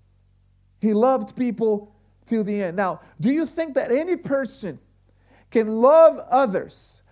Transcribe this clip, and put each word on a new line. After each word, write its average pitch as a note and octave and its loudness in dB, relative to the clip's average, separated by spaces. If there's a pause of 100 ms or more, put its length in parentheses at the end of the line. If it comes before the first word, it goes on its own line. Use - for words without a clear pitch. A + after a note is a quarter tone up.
(800)
He G#3+ 0
loved A#3 0
people A3 -4 (360)
till A3+ -2
the G3+ -4
end. F3 -6
Now, F3+ -4 (200)
do G#3 0
you D#4 0
think D#4+ -6
that B3+ -2
any E4 0
person C4 -6 (720)
can A3 0
love D#4 6 (120)
others - -2